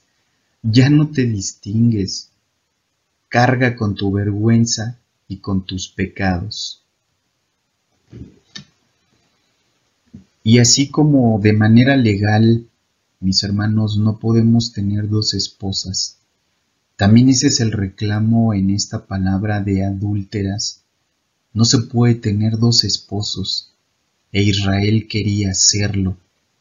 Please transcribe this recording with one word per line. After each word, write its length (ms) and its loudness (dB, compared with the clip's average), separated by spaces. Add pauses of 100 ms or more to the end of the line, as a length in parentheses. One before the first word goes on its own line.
(600)
ya 280 4
no 200 4
te 160 -2
distingues. 1040 -2 (1000)
Carga 480 0
con 200 -4
tu 160 -4
vergüenza 840 0 (300)
y 100 -12
con 280 -4
tus 240 -10
pecados. 960 -6 (3500)
Y 180 4
así 280 2
como 520 2
de 120 2
manera 460 4
legal, 680 2 (540)
mis 240 -2
hermanos, 540 -2
no 220 0
podemos 520 2
tener 380 -4
dos 240 -2
esposas, 840 -8 (760)
también 340 6
ese 180 2
es 120 0
el 140 -2
reclamo 800 0
en 160 0
esta 360 -6
palabra 560 -2
de 220 0
adúlteras. 1000 -6 (720)
No 120 2
se 140 2
puede 360 0
tener 420 -2
dos 260 2
esposos, 880 -8 (580)
e 120 2
Israel 640 0
quería 440 -2
hacerlo, 640 -2 (440)